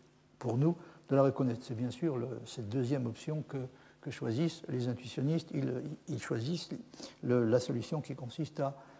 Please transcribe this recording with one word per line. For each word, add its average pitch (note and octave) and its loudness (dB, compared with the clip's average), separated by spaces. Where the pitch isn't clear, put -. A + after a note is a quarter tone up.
pour A#2 0
nous E3 4
de C#3 4
la C#3 10
reconnaître ? B2+ 4
C'est B2 -6
bien A#2+ -2
sûr D3+ 0
le, A#2+ -2
cette A2+ -8
deuxième B2+ 2
option D3+ -4
que, C#3 -6
que - -8
choisissent C3+ 0
les B2+ 0
intuitionnistes. C3 0
Ils, C3 0
ils C3 -2
choisissent C3+ -2
le, B2 4
la A2+ 6
solution B2+ -2
qui C3+ -6
consiste C#3 -6
à, D3+ 0